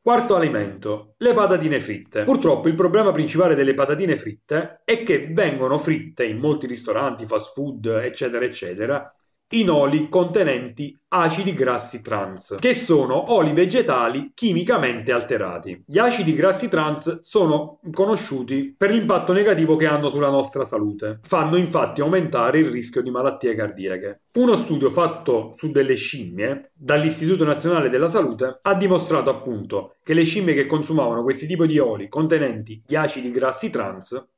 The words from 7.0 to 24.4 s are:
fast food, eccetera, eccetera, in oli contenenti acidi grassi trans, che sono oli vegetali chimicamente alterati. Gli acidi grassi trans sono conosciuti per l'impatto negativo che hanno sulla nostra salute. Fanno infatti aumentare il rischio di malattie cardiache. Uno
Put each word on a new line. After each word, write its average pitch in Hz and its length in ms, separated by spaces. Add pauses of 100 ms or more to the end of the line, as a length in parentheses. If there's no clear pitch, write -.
fast 107 260
food, 131 320
eccetera, 120 580
eccetera, 120 680 (400)
in 220 180
oli 147 400
contenenti 147 840 (140)
acidi 175 460
grassi 123 480
trans, 98 560
che 247 160
sono 139 580
oli 156 220
vegetali 143 800
chimicamente 165 760
alterati. 98 760
Gli 143 100
acidi 214 380
grassi 185 340
trans 156 520
sono 156 600 (100)
conosciuti 139 840
per 196 140
l'impatto 196 420
negativo 175 440
che 156 100
hanno 147 240
sulla 143 180
nostra 139 360
salute. 107 580
Fanno 160 340
infatti 165 460
aumentare 151 560
il 151 100
rischio 123 320
di 127 100
malattie 123 440
cardiache. 98 720 (100)
Uno 240 200